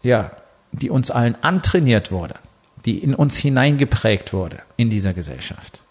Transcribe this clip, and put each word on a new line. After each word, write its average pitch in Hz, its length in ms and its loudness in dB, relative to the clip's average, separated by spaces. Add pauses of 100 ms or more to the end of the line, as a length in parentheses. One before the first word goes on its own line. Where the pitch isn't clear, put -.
ja, 110 300 0 (380)
die - 180 -6
uns 131 220 0
allen 117 320 2
antrainiert 156 680 2
wurde, 87 260 -6 (500)
die 117 120 -2
in 135 160 0
uns 143 220 2
hineingeprägt 135 960 0
wurde 92 260 -6 (180)
in 117 120 2
dieser 101 240 0
Gesellschaft. - 800 -12